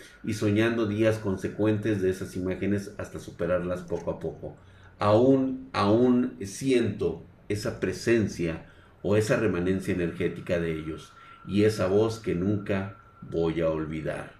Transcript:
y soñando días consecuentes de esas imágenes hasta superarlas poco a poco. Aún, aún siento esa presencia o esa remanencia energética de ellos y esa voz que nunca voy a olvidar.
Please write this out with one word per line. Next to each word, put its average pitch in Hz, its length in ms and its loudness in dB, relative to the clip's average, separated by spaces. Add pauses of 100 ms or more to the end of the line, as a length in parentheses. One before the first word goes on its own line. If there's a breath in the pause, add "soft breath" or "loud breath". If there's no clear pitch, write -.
(240 loud breath)
y 110 100 -4
soñando 110 520 2
días 107 320 2
consecuentes 104 840 0
de 92 80 2
esas 92 240 -8
imágenes 95 640 -2
hasta 87 180 -10
superarlas 87 640 -2
poco - 300 -6
a - 80 -6
poco. - 360 -10 (440 soft breath)
Aún, 127 760 4
aún 123 680 4
siento 110 800 0 (240)
esa 107 300 -4
presencia 92 880 0 (340 soft breath)
o 98 140 2
esa 110 220 2
remanencia 95 580 0
energética 85 640 -2
de 82 180 -2
ellos 78 360 -10 (340 loud breath)
y 101 160 2
esa 107 240 2
voz 110 320 2
que 87 160 -2
nunca 98 640 -2 (320)
voy 82 300 0
a 80 80 2
olvidar. 78 720 -6